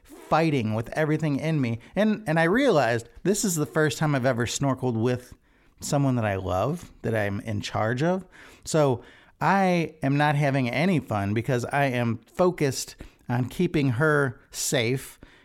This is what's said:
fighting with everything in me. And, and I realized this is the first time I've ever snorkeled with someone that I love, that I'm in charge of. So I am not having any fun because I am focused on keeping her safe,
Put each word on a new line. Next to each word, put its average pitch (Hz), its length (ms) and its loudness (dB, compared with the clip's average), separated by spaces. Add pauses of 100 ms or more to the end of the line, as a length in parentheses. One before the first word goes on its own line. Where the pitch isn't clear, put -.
(300)
fighting 143 440 2
with 113 160 -4
everything 151 480 0
in 151 220 -2
me. 117 200 -2 (160)
And, 214 320 0
and 160 120 2
I 165 40 4
realized 165 640 2 (140)
this 202 200 0
is 190 120 0
the 147 100 0
first 156 320 0
time 151 180 2
I've 127 100 0
ever 120 200 0
snorkeled 127 500 -2
with 120 380 -2 (480)
someone 139 340 2
that 113 100 0
I 101 100 0
love, 95 560 -2 (100)
that 117 120 -2
I'm 101 280 -2
in 104 200 -6
charge 113 420 -2
of. 185 220 0 (400)
So 139 380 0 (360)
I 180 640 0
am 139 160 0
not 147 180 2
having 139 320 0
any 147 320 0
fun 101 360 -2
because 117 300 0
I 143 200 0
am 120 320 0
focused 175 800 -2 (340)
on 120 160 0
keeping 151 460 0
her 143 500 0 (100)
safe, - 680 -2 (260)